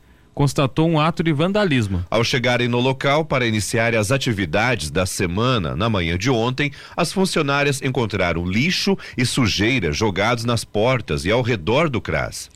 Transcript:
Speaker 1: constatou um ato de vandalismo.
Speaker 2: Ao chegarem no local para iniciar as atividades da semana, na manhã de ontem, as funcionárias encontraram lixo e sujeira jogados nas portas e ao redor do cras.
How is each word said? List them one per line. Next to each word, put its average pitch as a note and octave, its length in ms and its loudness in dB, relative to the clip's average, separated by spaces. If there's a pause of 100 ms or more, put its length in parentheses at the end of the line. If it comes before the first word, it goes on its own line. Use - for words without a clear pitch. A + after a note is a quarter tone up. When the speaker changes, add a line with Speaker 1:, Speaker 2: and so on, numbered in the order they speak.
(320)
Speaker 1:
constatou C#3+ 560 2
um D#3+ 100 2
ato D#3+ 240 0
de E3 100 2
vandalismo. C#3 760 0
Speaker 2:
Ao A2+ 160 2
chegarem B2 420 0
no A#2+ 140 0
local C#3 460 0
para B2+ 200 0
iniciar A2+ 480 0
as G#2+ 160 2
atividades G2+ 800 0
da F2+ 140 0
semana, F#2 720 -2
na A2 140 0
manhã F2 260 0
de G#2+ 140 0
ontem, C3 400 0 (260)
as E3+ 160 -2
funcionárias C#3+ 720 0
encontraram G2+ 640 0
lixo D#3+ 500 0 (220)
e B2+ 80 2
sujeira G#2 680 0
jogados G#2+ 520 0
nas A#2 200 0
portas G#2 600 0
e F#2+ 40 2
ao B2 120 4
redor A#2+ 480 0
do A2+ 100 -2
cras. C2+ 560 -4